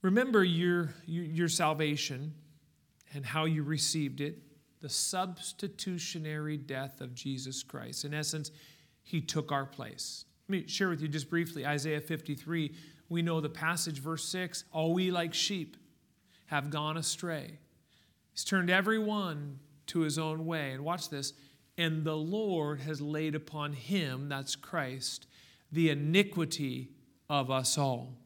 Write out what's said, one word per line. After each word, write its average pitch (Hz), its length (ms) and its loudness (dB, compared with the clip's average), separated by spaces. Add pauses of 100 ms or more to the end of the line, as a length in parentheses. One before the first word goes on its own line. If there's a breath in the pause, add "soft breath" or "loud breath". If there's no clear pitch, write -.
Remember 220 420 6
your, 175 500 4 (120)
your, 170 180 -2
your 165 240 2
salvation 151 840 0 (800)
and 139 120 -6
how 147 200 2
you 156 180 2
received 143 560 0
it, 147 180 -4 (440)
the 147 80 -10
substitutionary 170 1700 -4
death 135 420 -6
of 123 160 -10
Jesus 131 480 -6
Christ. 123 400 -8
In 147 100 -4
essence, 151 380 -4 (500 loud breath)
he - 200 -2
took 151 320 -2
our 139 120 2
place. - 600 -10 (240)
Let 190 140 2
me - 40 -12
share 190 220 2
with 160 120 0
you 156 60 -2
just 147 220 -4
briefly 165 360 0
Isaiah 147 360 0
fifty-three. 156 760 -2 (320 loud breath)
We 170 140 0
know 165 180 4
the 147 80 -2
passage, 160 520 -2
verse 156 260 -4
six, 185 480 -4
"All 160 200 4
we 185 160 4
like 170 240 0
sheep - 440 -2 (680 soft breath)
have 143 260 -2
gone 151 260 -2
astray. 160 640 -4 (720 soft breath)
He's - 120 -6
turned 180 280 4
everyone 190 880 2 (260)
to - 140 0
his 151 180 4
own 160 300 -2
way." 151 240 0
And 131 120 -6
watch 165 260 -2
this. 139 240 -6 (440 loud breath)
"And 160 260 2
the 156 140 0
Lord 165 640 0
has 147 200 -4
laid 151 340 -2
upon 151 380 -4
him," 139 560 -2
that's 139 260 -4
Christ, 135 720 -4 (440 loud breath)
"the 160 180 6
iniquity 147 1000 2 (400)
of 135 220 4
us 131 260 2
all." 127 380 2 (100)